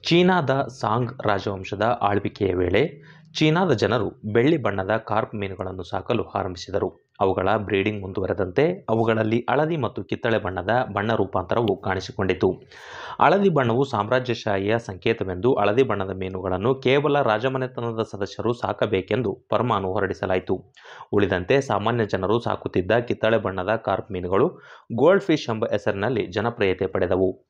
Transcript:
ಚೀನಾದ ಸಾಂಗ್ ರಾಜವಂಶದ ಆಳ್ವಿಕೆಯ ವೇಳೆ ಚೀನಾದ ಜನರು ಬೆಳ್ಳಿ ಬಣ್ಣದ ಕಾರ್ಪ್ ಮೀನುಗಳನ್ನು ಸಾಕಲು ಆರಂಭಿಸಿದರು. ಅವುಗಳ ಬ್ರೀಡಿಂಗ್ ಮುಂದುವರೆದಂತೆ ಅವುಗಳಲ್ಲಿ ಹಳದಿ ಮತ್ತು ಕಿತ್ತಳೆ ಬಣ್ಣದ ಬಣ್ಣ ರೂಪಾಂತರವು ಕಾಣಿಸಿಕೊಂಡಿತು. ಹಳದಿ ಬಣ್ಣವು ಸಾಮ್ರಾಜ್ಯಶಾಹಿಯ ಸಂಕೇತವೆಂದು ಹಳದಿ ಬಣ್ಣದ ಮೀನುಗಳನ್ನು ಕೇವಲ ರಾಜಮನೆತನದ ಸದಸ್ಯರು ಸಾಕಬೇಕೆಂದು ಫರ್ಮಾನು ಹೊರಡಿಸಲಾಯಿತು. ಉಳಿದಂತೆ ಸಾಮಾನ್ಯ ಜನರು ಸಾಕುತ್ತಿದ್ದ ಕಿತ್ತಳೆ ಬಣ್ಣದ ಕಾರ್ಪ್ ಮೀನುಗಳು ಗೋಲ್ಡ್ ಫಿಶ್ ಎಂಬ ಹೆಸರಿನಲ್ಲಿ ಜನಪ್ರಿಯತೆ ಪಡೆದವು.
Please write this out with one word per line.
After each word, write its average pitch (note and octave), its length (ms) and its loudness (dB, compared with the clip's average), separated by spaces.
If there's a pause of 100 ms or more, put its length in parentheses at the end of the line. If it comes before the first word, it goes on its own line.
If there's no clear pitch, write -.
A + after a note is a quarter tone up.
ಚೀನಾದ F3 440 4
ಸಾಂಗ್ B2 600 -2 (140)
ರಾಜವಂಶದ G2+ 720 0
ಆಳ್ವಿಕೆಯ G2+ 520 0
ವೇಳೆ F#2 640 0 (220)
ಚೀನಾದ D#3+ 340 2
ಜನರು G#2 500 0 (120)
ಬೆಳ್ಳಿ C3+ 240 4
ಬಣ್ಣದ G2+ 400 -2
ಕಾರ್ಪ್ A2 380 -2
ಮೀನುಗಳನ್ನು F#2+ 480 -6
ಸಾಕಲು G2 400 -4
ಆರಂಭಿಸಿದರು. F#2 840 -4 (160)
ಅವುಗಳ F#2+ 360 4
ಬ್ರೀಡಿಂಗ್ G2+ 440 0
ಮುಂದುವರೆದಂತೆ F#2+ 880 0
ಅವುಗಳಲ್ಲಿ A2+ 600 2
ಹಳದಿ D#3 280 2
ಮತ್ತು G#2+ 260 -4
ಕಿತ್ತಳೆ A2+ 340 -2
ಬಣ್ಣದ F2+ 320 -4 (240)
ಬಣ್ಣ G#2 220 0
ರೂಪಾಂತರವು G2+ 680 0
ಕಾಣಿಸಿಕೊಂಡಿತು. F#2+ 680 0 (680)
ಹಳದಿ F#3+ 280 6
ಬಣ್ಣವು C3 340 2
ಸಾಮ್ರಾಜ್ಯಶಾಹಿಯ A2+ 960 0
ಸಂಕೇತವೆಂದು G2 760 0
ಹಳದಿ G#2 280 2
ಬಣ್ಣದ G2+ 260 -2
ಮೀನುಗಳನ್ನು F#2+ 680 -2
ಕೇವಲ C#3+ 460 2
ರಾಜಮನೆತನದ A#2+ 880 -2
ಸದಸ್ಯರು G2+ 420 -4
ಸಾಕಬೇಕೆಂದು G#2 840 -2 (140)
ಫರ್ಮಾನು G#2 400 0
ಹೊರಡಿಸಲಾಯಿತು. F#2+ 840 -4 (380)
ಉಳಿದಂತೆ G2+ 500 2
ಸಾಮಾನ್ಯ A2+ 440 0
ಜನರು G2 340 0
ಸಾಕುತ್ತಿದ್ದ G2 520 -2
ಕಿತ್ತಳೆ A2+ 460 2
ಬಣ್ಣದ F#2+ 380 -2
ಕಾರ್ಪ್ F#2+ 360 -4
ಮೀನುಗಳು F#2+ 380 2 (460)
ಗೋಲ್ಡ್ F3+ 280 4
ಫಿಶ್ D3+ 260 0
ಎಂಬ A2 160 -2
ಹೆಸರಿನಲ್ಲಿ G2+ 600 -2
ಜನಪ್ರಿಯತೆ G2+ 640 0
ಪಡೆದವು. F#2 640 0